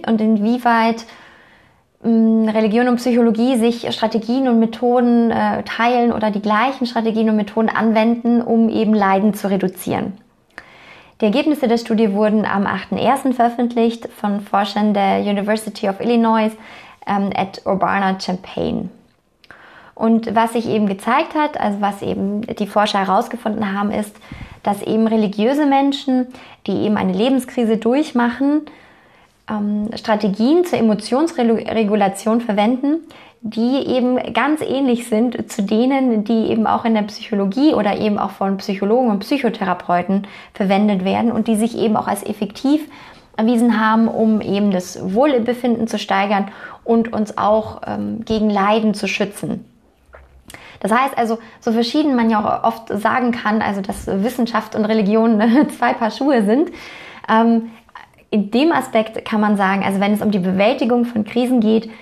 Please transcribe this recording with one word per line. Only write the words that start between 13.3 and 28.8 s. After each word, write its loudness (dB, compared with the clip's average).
veröffentlicht 0
von -4
Forschern 0
der 2
University -2
of -4
Illinois, 2
ähm, -2
at -6
Urbana-Champaign. -4
Und 0
was 0
sich -4
eben 0
gezeigt -2
hat, -2
also -2
was -2
eben -4
die -6
Forscher 0
herausgefunden -2
haben, -2
ist, -4
dass -2
eben 0
religiöse 2
Menschen, 2
die -2
eben 2
eine 0
Lebenskrise 0
durchmachen, 0